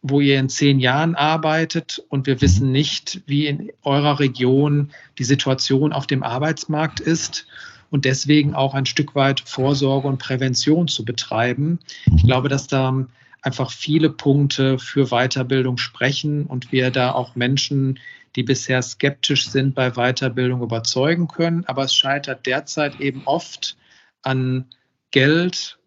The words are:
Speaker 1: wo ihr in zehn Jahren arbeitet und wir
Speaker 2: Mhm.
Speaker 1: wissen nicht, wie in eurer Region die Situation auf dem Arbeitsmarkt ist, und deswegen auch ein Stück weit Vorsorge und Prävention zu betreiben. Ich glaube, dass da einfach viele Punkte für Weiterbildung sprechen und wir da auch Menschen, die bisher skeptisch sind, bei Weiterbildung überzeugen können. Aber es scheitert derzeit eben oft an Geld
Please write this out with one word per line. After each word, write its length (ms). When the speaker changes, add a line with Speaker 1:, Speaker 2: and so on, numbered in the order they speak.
Speaker 1:
wo 180
ihr 180
in 100
zehn 300
Jahren 380
arbeitet 920
und 200
wir 80
Speaker 2:
Mhm. 40
Speaker 1:
wissen 300
nicht, 560
wie 220
in 240
eurer 380
Region 720
die 60
Situation 680
auf 140
dem 160
Arbeitsmarkt 800
ist, 480
und 140
deswegen 500
auch 200
ein 120
Stück 280
weit 260
Vorsorge 680
und 100
Prävention 680
zu 160
betreiben. 760
Ich 80
glaube, 240
dass 180
da 400
einfach 280
viele 400
Punkte 680
für 280
Weiterbildung 720
sprechen 680
und 260
wir 180
da 220
auch 240
Menschen, 640
die 60
bisher 400
skeptisch 680
sind, 260
bei 180
Weiterbildung 680
überzeugen 640
können. 400
Aber 180
es 100
scheitert 520
derzeit 540
eben 240
oft 520
an 440
Geld 760